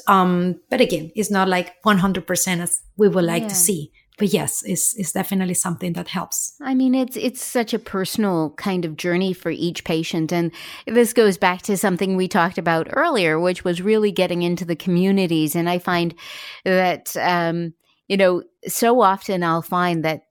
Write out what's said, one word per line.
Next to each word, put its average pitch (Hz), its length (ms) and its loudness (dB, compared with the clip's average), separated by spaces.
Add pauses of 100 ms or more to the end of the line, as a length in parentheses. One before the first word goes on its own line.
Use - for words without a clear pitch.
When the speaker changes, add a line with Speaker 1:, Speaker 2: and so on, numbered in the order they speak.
Speaker 1:
Um, 180 520 4 (120)
but 254 100 2
again, 165 340 0
it's 208 160 -2
not, 190 160 2
like, 180 360 -2
one 208 160 4
hundred 185 280 0
percent 175 360 -2
as - 180 -4 (160)
we 208 120 6
would 175 160 2
like 170 180 0
to 220 60 -6
Speaker 2:
Yeah. 202 60 -6
Speaker 1:
see. 156 380 0 (240)
But 202 160 0
yes, 156 340 0
it's, - 300 -2
it's 190 160 -6
definitely 190 400 -2
something 175 400 -4
that 175 160 -8
helps. - 540 -8
Speaker 2:
I 269 120 -4
mean, 254 200 2
it's, 254 220 -2
it's - 280 -4
such 233 300 -2
a 214 40 0
personal 185 720 -2
kind 180 360 -4
of 156 100 -8
journey 180 380 -2
for 170 160 -6
each 165 340 -4
patient. 160 480 -2
And 170 200 0 (340)
this 233 260 2
goes 208 240 4
back 180 260 2
to 208 140 -2
something 190 400 0
we 185 120 0
talked 175 280 2
about 165 360 0
earlier, 220 460 2
which 180 260 0
was 175 180 -2
really 214 300 2
getting 175 300 0
into 175 220 -2
the 170 120 -4
communities. 175 760 2
And 170 140 0
I 180 100 0
find 170 360 -2 (500)
that, 185 520 0
um, 170 580 0 (340)
you 196 80 0
know, 185 280 4 (220)
so 233 360 2
often 190 400 2
I'll 165 200 0
find 175 420 0
that 156 260 -2